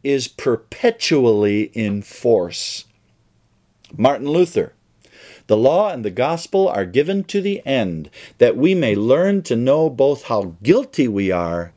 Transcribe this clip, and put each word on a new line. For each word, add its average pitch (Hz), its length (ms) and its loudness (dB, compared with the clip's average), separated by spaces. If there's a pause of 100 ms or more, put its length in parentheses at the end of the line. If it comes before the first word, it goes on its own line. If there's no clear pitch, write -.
is 139 240 -2
perpetually 117 1500 0
in 101 260 -4
force." - 840 -2 (1080)
Martin 131 340 0
Luther, 165 440 0 (720)
"The 107 100 2
law 160 360 4
and 127 120 -8
the 101 80 -4
gospel 165 560 0
are 101 160 0
given 151 420 0
to 202 160 -2
the 196 220 -4
end 92 460 -4 (300)
that 120 180 4
we 170 160 2
may 127 220 0
learn 165 480 2
to 120 120 -2
know 139 340 2
both 135 340 0
how 101 400 -4
guilty 165 440 0
we 98 240 -2
are 85 460 -4